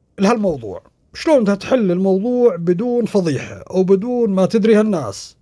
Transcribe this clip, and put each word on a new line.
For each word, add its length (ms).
لهالموضوع، 640
شلون 280
بدها 120
تحل 360
الموضوع 680
بدون 500
فضيحة 640
وبدون 600
ما 160
تدري 280
هالناس. 680